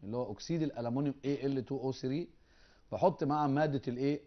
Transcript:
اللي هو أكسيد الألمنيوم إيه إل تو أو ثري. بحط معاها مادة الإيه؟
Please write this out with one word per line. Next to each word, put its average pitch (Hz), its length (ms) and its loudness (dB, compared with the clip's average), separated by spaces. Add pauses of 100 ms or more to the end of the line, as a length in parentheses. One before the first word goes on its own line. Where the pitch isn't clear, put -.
اللي 107 120 -6
هو 123 160 -4
أكسيد 165 300 -2
الألمنيوم 131 520 0 (100)
إيه 139 220 0
إل 135 180 0
تو 139 140 -4
أو 131 140 -2
ثري. 135 360 -4 (640)
بحط 165 320 4
معاها 147 240 4
مادة 139 400 2
الإيه؟ 135 380 0